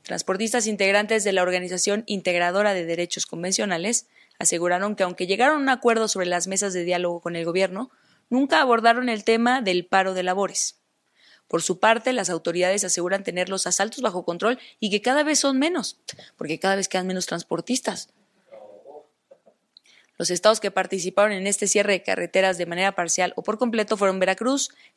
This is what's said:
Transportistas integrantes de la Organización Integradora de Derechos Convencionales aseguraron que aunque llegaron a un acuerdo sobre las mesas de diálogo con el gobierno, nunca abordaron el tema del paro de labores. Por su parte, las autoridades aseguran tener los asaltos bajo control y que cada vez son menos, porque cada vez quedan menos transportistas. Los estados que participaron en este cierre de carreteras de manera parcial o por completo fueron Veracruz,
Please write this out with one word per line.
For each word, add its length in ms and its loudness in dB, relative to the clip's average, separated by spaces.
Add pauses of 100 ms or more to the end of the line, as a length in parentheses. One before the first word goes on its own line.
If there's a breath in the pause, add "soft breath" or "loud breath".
Transportistas 640 -2
integrantes 580 2
de 100 0
la 100 4
Organización 640 0
Integradora 680 0
de 120 -2
Derechos 420 -4
Convencionales 800 -2 (320 soft breath)
aseguraron 560 0
que 80 -2
aunque 240 -2
llegaron 300 4
a 40 -2
un 80 0
acuerdo 380 2
sobre 180 -2
las 220 -2
mesas 260 -2
de 120 -4
diálogo 340 -2
con 160 -8
el 100 -6
gobierno, 460 -2 (380 soft breath)
nunca 320 2
abordaron 480 4
el 140 -2
tema 380 2
del 240 0
paro 300 2
de 80 -2
labores. 560 -2 (680 soft breath)
Por 140 0
su 180 -2
parte, 340 4
las 180 -2
autoridades 520 0
aseguran 400 -2
tener 260 -4
los 180 -4
asaltos 340 -2
bajo 240 -2
control 320 -2 (220 loud breath)
y 100 -2
que 120 0
cada 200 2
vez 160 0
son 220 2
menos, 400 -2 (360 loud breath)
porque 220 -6
cada 180 0
vez 120 -2
quedan 180 -2
menos 220 -4
transportistas. 840 -4 (2000 soft breath)
Los 140 -4
estados 280 4
que 120 -4
participaron 600 0
en 140 -4
este 220 -2
cierre 260 2
de 80 0
carreteras 560 0
de 80 -4
manera 280 0
parcial 420 -2
o 80 -6
por 160 -4
completo 380 0
fueron 220 2
Veracruz, 520 0 (260 soft breath)